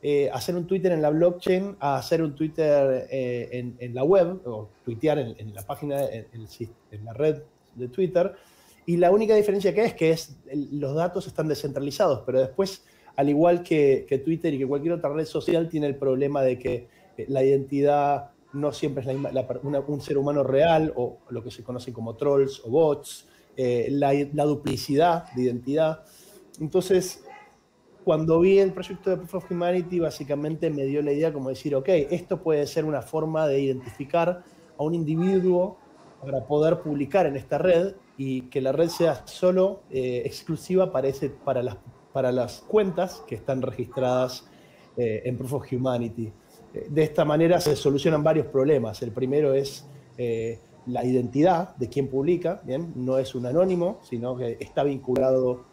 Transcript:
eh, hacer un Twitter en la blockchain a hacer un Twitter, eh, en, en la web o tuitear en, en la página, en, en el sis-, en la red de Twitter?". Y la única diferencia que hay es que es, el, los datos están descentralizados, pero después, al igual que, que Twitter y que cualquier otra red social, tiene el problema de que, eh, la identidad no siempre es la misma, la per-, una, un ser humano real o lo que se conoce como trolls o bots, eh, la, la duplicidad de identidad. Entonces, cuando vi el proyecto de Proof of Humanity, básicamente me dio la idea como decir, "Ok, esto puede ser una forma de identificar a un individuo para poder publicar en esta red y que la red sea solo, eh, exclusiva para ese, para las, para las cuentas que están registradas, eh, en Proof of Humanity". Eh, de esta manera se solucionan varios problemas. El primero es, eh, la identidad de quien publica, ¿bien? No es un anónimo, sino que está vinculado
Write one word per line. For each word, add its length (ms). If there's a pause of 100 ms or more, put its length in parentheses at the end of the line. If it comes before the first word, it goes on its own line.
eh, 300
hacer 220
un 120
Twitter 260
en 100
la 80
blockchain 680
a 180
hacer 240
un 120
Twitter, 760
eh, 420
en, 280
en 140
la 100
web 420
o 220 (160)
tuitear 340
en, 200
en 160
la 80
página, 420
en, 280
en 100
el 60
sis-, 220 (200)
en 140
la 80
red 300 (340)
de 120
Twitter?". 440 (540)
Y 100
la 160
única 240
diferencia 380
que 80
hay 60
es 60
que 160
es, 260 (120)
el, 320
los 140
datos 340
están 200
descentralizados, 760
pero 160
después, 440 (320)
al 120
igual 360
que, 440
que 100
Twitter 360
y 40
que 100
cualquier 260
otra 180
red 120
social, 440
tiene 200
el 80
problema 460
de 180
que, 280 (280)
eh, 120
la 140
identidad 880 (220)
no 200
siempre 280
es 80
la 60
misma, 180
la 160
per-, 160
una, 160
un 200
ser 160
humano 280
real 500
o 240 (100)
lo 140
que 80
se 140
conoce 280
como 220
trolls 500
o 60
bots, 560 (300)
eh, 340
la, 220 (200)
la 120
duplicidad 880
de 100
identidad. 640 (560)
Entonces, 640 (800)
cuando 360
vi 180
el 140
proyecto 380
de 60
Proof 180
of 160
Humanity, 500
básicamente 680
me 140
dio 180
la 100
idea 200
como 180
decir, 240
"Ok, 140
esto 540
puede 240
ser 200
una 160
forma 440
de 140
identificar 840 (340)
a 40
un 120
individuo 840 (440)
para 260
poder 340
publicar 460
en 100
esta 220
red 380 (200)
y 260
que 200
la 100
red 160
sea 380
solo, 640
eh, 340
exclusiva 680
para 180
ese, 200
para 340
las, 140 (360)
para 200
las 340
cuentas 600
que 80
están 260
registradas, 880 (480)
eh, 300
en 100
Proof 180
of 180
Humanity". 600 (400)
Eh, 160
de 140
esta 240
manera 340
se 160
solucionan 480
varios 220
problemas. 560
El 100
primero 400
es, 340 (300)
eh, 420 (280)
la 180
identidad 720
de 140
quien 180
publica, 560
¿bien? 320
No 220
es 160
un 100
anónimo, 580
sino 320
que 260
está 220
vinculado 920